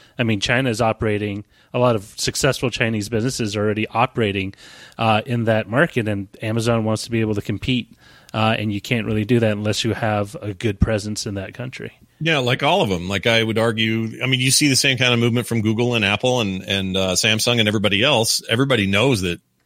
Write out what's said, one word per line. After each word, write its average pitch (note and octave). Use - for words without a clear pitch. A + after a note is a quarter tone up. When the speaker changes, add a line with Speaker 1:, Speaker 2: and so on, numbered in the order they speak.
Speaker 1:
I B2+
mean, A2
China B2+
is A2
operating, G#2+
a B2
lot B2
of G#2
successful B2+
Chinese A2
businesses A#2
are G#2+
already G#2+
operating, G2+
uh, A2
in A#2+
that G#2+
market, A#2+
and G2+
Amazon A2+
wants A2
to -
be A#2
able G#2+
to G2+
compete, A#2
uh, A2
and G#2+
you G2+
can't A2+
really G#2+
do A#2+
that A2
unless G#2
you A2+
have G#2
a G#2
good G2+
presence G#2+
in G2+
that F#2+
country. -
Speaker 2:
Yeah, D#3+
like C3
all E3
of B2
'em. F2
Like, G2+
I A2+
would A2
argue, A2+
I B2+
mean, C3
you C3
see D3
the C3
same C3+
kind B2
of A#2
movement A#2
from A#2
Google A2+
and A2
Apple A#2+
and, G2
and, F#2+
uh, F#2+
Samsung A2
and G#2+
everybody G2+
else. A#2+
Everybody A#2
knows G#2
that, F2+